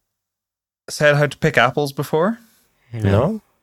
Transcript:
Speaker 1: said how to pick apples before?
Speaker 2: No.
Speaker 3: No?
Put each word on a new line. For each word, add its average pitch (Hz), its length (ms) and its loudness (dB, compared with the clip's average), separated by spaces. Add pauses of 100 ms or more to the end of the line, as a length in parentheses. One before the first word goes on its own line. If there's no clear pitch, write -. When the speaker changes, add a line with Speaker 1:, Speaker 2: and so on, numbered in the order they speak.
(880)
Speaker 1:
said 147 280 2
how 147 100 2
to 143 100 -10
pick 156 200 -2
apples 139 360 2
before? 160 460 -2 (520)
Speaker 2:
No. 113 100 -10 (100)
Speaker 3:
No? 156 300 0 (220)